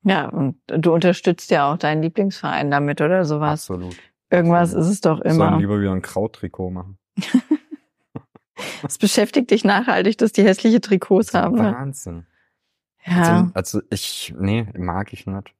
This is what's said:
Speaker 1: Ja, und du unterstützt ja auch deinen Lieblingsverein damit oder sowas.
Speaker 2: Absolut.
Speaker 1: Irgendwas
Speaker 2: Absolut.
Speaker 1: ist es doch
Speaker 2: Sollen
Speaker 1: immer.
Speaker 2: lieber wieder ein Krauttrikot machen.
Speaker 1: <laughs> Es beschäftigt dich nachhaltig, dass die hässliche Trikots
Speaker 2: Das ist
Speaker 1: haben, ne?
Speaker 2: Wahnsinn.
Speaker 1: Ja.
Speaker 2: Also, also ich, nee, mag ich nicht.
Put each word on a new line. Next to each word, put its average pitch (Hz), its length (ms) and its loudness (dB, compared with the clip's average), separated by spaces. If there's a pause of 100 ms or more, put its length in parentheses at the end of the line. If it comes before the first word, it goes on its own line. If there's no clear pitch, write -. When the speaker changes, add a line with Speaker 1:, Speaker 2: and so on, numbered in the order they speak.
Speaker 1:
Ja, 170 260 0
und 139 280 -4 (100)
du 160 260 2
unterstützt 170 600 0
ja 147 200 2
auch 170 60 -4
deinen 156 240 -2
Lieblingsverein 165 680 -4
damit 143 300 -2
oder 175 240 2
sowas. 151 460 -4
Speaker 2:
Absolut. 90 260 -8 (320)
Speaker 1:
Irgendwas 175 460 4
Speaker 2:
Absolut. 160 120 0
Speaker 1:
ist 190 60 0
es 196 80 -6
doch 160 240 2
Speaker 2:
Sollen - 120 0
Speaker 1:
immer. - 220 4
Speaker 2:
lieber 101 220 0
wieder 98 120 0
ein 95 100 -2
Krauttrikot 95 680 -6
machen. 92 280 -12 (180)
Speaker 1:
<laughs> - 140 -6 (1600)
Es - 120 -8
beschäftigt 220 520 2
dich 226 140 2
nachhaltig, 208 520 2
dass 226 160 2
die 196 100 4
hässliche 196 380 4
Trikots 196 520 2
Speaker 2:
Das - 80 -10
ist - 40 0
Speaker 1:
haben, 247 120 -2
ne? 220 180 2
Speaker 2:
Wahnsinn. 92 520 -12 (760)
Speaker 1:
Ja. 175 480 4
Speaker 2:
Also, 95 260 -4
also - 120 -6
ich, - 480 -8
nee, 104 280 0 (120)
mag 90 340 -4
ich - 140 -16
nicht. 98 340 -10